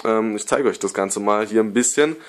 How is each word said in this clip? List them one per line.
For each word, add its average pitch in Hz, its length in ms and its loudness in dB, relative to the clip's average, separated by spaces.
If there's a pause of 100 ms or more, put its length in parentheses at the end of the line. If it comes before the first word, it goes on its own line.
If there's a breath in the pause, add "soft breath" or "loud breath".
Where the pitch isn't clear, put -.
Ähm, 110 320 0
ich 104 100 -8
zeige 131 220 0
euch 92 100 -2
das 98 160 -6
Ganze 98 240 -2
mal 104 280 2
hier 110 160 2
ein 107 100 -4
bisschen. 147 420 2 (140)